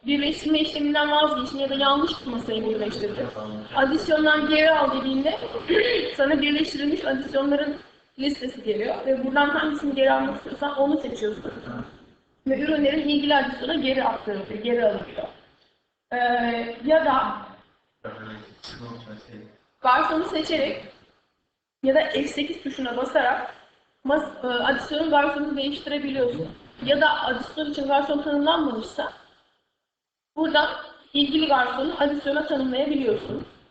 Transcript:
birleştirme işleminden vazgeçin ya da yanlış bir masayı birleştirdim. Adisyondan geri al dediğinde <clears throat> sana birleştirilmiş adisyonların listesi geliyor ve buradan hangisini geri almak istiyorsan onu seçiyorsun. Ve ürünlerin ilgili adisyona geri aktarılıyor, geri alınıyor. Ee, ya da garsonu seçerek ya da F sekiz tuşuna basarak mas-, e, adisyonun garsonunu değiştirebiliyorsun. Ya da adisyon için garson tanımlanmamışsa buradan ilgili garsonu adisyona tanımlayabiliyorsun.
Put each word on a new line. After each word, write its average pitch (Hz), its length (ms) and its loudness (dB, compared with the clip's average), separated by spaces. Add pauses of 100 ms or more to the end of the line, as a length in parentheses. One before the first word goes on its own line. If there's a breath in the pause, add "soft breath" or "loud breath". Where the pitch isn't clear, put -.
birleştirme 302 540 0
işleminden 294 520 0
vazgeçin 277 480 2
ya 277 100 -2
da 277 60 -2
yanlış 285 360 4 (140)
bir 254 60 -6
masayı 220 340 -4
birleştirdim. 214 640 -4 (480)
Adisyondan 302 720 2
geri 311 220 6
al 277 280 2
dediğinde 269 380 0 (380)
<clears throat> 480 420 2
sana 285 240 2
birleştirilmiş 294 640 0
adisyonların 285 720 0 (420)
listesi 254 440 -4
geliyor 220 420 -2
ve 262 180 0
buradan 285 260 2
hangisini 302 460 0
geri 269 160 4
almak 269 260 0
istiyorsan 285 400 -6
onu 294 240 2
seçiyorsun. 226 500 -6 (960)
Ve 262 120 2
ürünlerin 294 480 2
ilgili 294 280 4
adisyona 262 400 0
geri 262 280 0
aktarılıyor, 214 600 -4
geri 240 220 0
alınıyor. - 420 -2 (840)
Ee, 233 640 0 (100)
ya 320 200 4
da 247 300 2 (2500)
garsonu 311 440 2
seçerek 311 600 -2 (1000)
ya 269 120 4
da 311 140 6
F 285 180 -2
sekiz 294 360 -6
tuşuna 254 340 -6
basarak 254 580 0 (500)
mas-, 302 380 0
e, 247 40 -2
adisyonun 269 640 0
garsonunu 294 480 2
değiştirebiliyorsun. 269 920 -2 (360)
Ya 285 160 4
da - 200 4
adisyon 285 500 -4
için 269 160 -4
garson 285 340 2
tanımlanmamışsa 294 920 0 (1200)
buradan 302 340 2 (440)
ilgili 294 340 2
garsonu 254 520 0
adisyona 285 480 0
tanımlayabiliyorsun. 269 1000 0 (240)